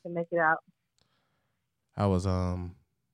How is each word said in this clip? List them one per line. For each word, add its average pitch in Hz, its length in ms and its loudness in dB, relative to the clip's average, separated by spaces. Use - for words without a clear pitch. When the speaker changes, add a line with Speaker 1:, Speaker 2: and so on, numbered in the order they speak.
Speaker 1:
can 175 100 -10
make 165 180 -4
it 170 80 2
out. 160 200 4
Speaker 2:
How 101 160 2
was, 92 160 2
um, 90 480 -2